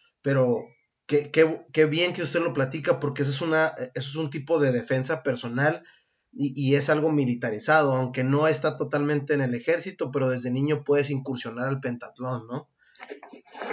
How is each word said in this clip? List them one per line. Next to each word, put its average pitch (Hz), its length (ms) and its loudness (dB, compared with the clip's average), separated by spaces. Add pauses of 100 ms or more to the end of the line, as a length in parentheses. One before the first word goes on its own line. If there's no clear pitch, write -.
(220)
pero 127 380 2 (460)
qué, 143 260 0
qué, 160 420 4
qué 156 120 6
bien 170 280 0
que 175 100 -4
usted 160 160 -2
lo 165 140 0
platica, 139 460 0
porque 139 240 -2
eso 143 80 0
es 139 100 -4
una, 160 280 2 (240)
eso 135 160 -6
es 135 60 -12
un 156 140 -4
tipo 156 300 -2
de 139 120 4
defensa 131 500 -2
personal 135 600 -2 (480)
y, 139 240 -4
y 139 200 4
es 131 140 2
algo 151 220 2
militarizado, 131 840 2
aunque 127 300 -2
no 143 240 4
está 151 300 0
totalmente 147 560 -2
en 139 80 2
el 123 120 -2
ejército, 165 580 -2
pero 131 180 0
desde 123 220 -2
niño 139 340 0
puedes 143 240 2
incursionar 127 580 -6
al 139 140 -2
pentatlón, 123 680 -8
¿no? 131 220 -10 (1040)